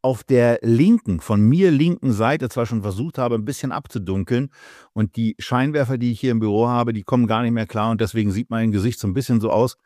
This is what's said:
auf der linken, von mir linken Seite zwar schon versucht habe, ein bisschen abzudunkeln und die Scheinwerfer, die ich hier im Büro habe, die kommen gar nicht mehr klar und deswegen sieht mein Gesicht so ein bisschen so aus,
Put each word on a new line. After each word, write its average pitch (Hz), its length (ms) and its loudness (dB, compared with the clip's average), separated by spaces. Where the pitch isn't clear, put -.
auf 131 220 -2
der 120 380 4
linken, 117 580 2
von 104 220 0
mir 160 280 6
linken 147 440 2
Seite 123 340 0
zwar 117 180 -2
schon 110 160 -4
versucht 104 360 -6
habe, 120 180 -2
ein 110 80 -2
bisschen 131 300 -6
abzudunkeln 107 760 -4
und 107 240 -4
die 113 200 -2
Scheinwerfer, 131 600 -2
die 120 160 -2
ich 110 80 -8
hier 131 100 0
im 117 80 2
Büro 110 300 2
habe, 120 240 0
die 107 100 -6
kommen 123 240 2
gar 110 140 0
nicht 120 100 -2
mehr 113 160 -2
klar 110 240 -2
und 110 80 -2
deswegen 107 320 0
sieht 107 180 -4
mein 113 220 0
Gesicht 104 300 -2
so 107 80 -2
ein 92 40 -2
bisschen 120 280 0
so 110 100 0
aus, 120 240 0